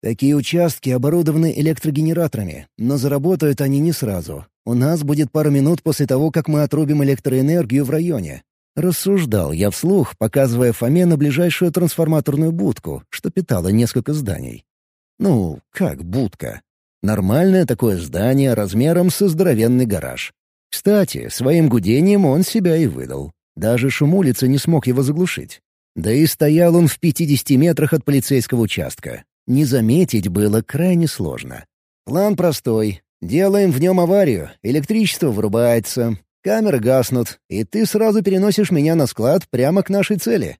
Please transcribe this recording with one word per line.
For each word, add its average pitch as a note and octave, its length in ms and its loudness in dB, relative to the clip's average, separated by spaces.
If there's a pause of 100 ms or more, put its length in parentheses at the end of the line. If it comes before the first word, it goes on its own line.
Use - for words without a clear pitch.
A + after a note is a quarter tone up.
Такие C#3 320 0
участки D#3+ 540 -2
оборудованы D#3 640 0
электрогенераторами, D3 1120 -2 (100)
но B2+ 200 -2
заработают C#3+ 640 0
они C#3 180 0
не E3 120 0
сразу. F2+ 560 -6 (180)
У A#2 80 -4
нас D3 300 0
будет D3 280 0
пара D3+ 180 0
минут C#3+ 340 2
после D3+ 240 -2
того, C#3+ 240 0
как D#3 160 -2
мы D3+ 160 0
отрубим D3 400 0
электроэнергию C#3 840 0
в B2 60 -4
районе. C3+ 520 -4 (320)
Рассуждал D#3 760 0
я F#2 180 0
вслух, F3 480 0
показывая A#2+ 560 2
Фоме D#3 320 2
на E3 120 4
ближайшую D3+ 540 0
трансформаторную D#3+ 800 0
будку, D#3+ 580 -4
что - 200 -8
питала G2+ 380 -2
несколько A#2 460 0
зданий. D2 520 -8 (540)
Ну, G#2 400 0 (120)
как D#3 320 -4
будка? F2 580 -6 (420)
Нормальное B2 640 2
такое A2+ 320 0
здание A2+ 580 0
размером C3 540 0
со G3+ 180 0
здоровенный B2+ 580 2
гараж. C#2+ 480 -8 (380)
Кстати, G3 560 0
своим D#3 400 2
гудением C3+ 580 2
он D3 180 2
себя F3 340 0
и D#3+ 100 2
выдал. C#2 460 -8 (220)
Даже A#2 340 0
шум D3+ 260 0
улицы C3+ 320 0
не C#3 100 2
смог D#3+ 300 0
его B2+ 160 0
заглушить. D3 580 -4 (340)
Да E2 160 -4
и D3 140 4
стоял E3 500 4
он E3+ 120 6
в - 120 -2
пятидесяти D3 540 0
метрах D3+ 380 2
от D#3 140 -2
полицейского C3 560 0
участка. C2 640 -6 (220)
Не C#3 180 2
заметить A#2+ 640 2
было G#2 320 0
крайне E3+ 460 0
сложно. B1+ 580 -10 (400)
План F#3+ 320 0
простой. A2 640 -2 (180)
Делаем F#3+ 500 2
в B2+ 80 0
нём F#3 200 2
аварию, E3 500 2 (140)
электричество D#3 640 -2
вырубается, A2+ 880 0 (260)
камеры G3+ 360 0
гаснут, B2 600 0 (100)
и - 140 -4
ты A3 220 -2
сразу G#3+ 380 0
переносишь G3 480 2
меня D#3+ 240 2
на D3+ 100 2
склад C3+ 460 0
прямо D3+ 320 0
к - 80 -6
нашей G3 260 0
цели. E3 420 -4